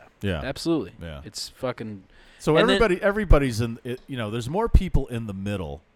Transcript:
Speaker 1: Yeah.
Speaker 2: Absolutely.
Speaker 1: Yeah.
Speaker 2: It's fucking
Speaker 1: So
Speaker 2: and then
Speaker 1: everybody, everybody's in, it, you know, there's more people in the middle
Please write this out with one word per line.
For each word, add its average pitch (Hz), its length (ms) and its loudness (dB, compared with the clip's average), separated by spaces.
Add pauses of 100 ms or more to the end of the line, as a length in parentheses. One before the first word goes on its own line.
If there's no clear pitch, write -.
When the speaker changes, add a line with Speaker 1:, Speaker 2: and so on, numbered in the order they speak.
(220)
Speaker 1:
Yeah. 92 220 -2
Speaker 2:
Absolutely. 139 580 -2
Speaker 1:
Yeah. 78 240 -12
Speaker 2:
It's - 240 -12
fucking 110 540 -10 (360)
Speaker 1:
So 156 180 2
Speaker 2:
and 226 120 6
then 196 60 4
Speaker 1:
everybody, 185 280 2
everybody's 156 580 4
in, 117 220 -4
it, 123 240 -8
you 135 100 -8
know, 107 140 -4
there's 117 180 -6
more 214 200 -2
people 151 380 4
in 117 200 -6
the 101 60 -6
middle 95 480 -6 (140)